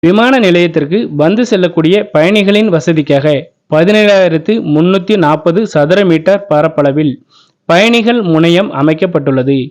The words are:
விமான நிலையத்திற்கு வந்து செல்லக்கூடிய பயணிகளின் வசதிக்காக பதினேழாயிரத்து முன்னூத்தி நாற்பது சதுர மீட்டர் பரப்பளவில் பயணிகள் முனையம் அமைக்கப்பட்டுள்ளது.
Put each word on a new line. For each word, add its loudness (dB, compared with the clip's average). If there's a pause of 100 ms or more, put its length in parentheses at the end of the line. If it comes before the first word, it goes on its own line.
விமான 2
நிலையத்திற்கு 0 (160)
வந்து 0
செல்லக்கூடிய 0 (160)
பயணிகளின் 0
வசதிக்காக 0 (440)
பதினேழாயிரத்து 2 (100)
முன்னூத்தி 0
நாற்பது 0
சதுர 0
மீட்டர் 0
பரப்பளவில் 0 (560)
பயணிகள் 2
முனையம் 0
அமைக்கப்பட்டுள்ளது. -2 (120)